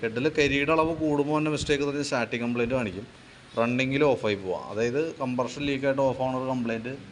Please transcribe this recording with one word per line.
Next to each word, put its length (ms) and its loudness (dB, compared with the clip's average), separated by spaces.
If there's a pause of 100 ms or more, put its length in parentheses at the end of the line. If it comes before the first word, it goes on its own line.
ഹെഡിൽ 260 -2 (100)
കരിയുടെ 380 2
അളവ് 260 4
കൂടുമ്പോൾ 380 2
തന്നെ 160 0
മിസ്റ്റേക്ക് 280 0
എന്ന് 100 -2
പറഞ്ഞാൽ 160 -2
സ്റ്റാർട്ടിങ് 360 0
കംപ്ലയിൻ്റ് 320 0
കാണിക്കും, 300 -4 (520)
റണ്ണിങ്ങിൽ 520 2
ഓഫായി 320 2
പോവാം. 280 -4
അതായത് 300 0 (220)
കംപ്രഷൻ 460 -2
ലീക്കായിട്ട് 360 2
ഓഫ് 180 0
ആവുന്ന 180 0
ഒരു 120 -4
കംപ്ലയിൻറ്റ് 400 -4 (200)